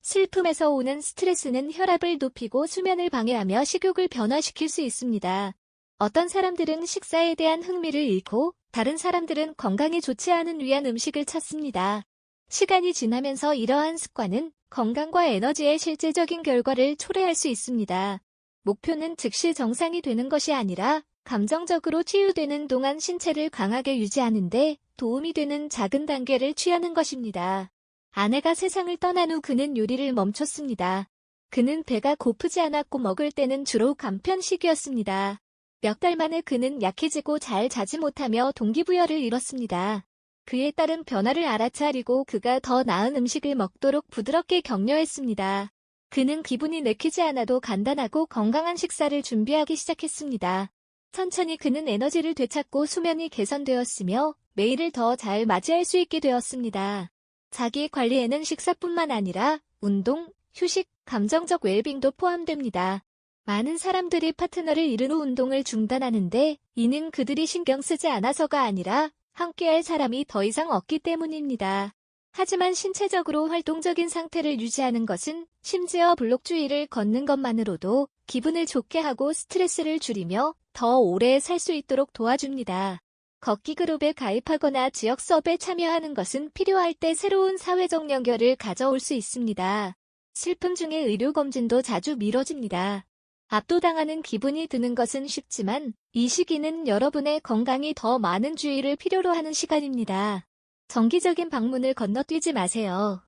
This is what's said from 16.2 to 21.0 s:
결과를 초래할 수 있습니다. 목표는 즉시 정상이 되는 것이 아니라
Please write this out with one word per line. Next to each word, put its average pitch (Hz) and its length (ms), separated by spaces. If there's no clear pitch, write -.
결과를 262 520
초래할 381 380
수 320 140
있습니다. 202 720
목표는 320 500
즉시 320 380
정상이 330 480
되는 247 260
것이 302 240
아니라 240 520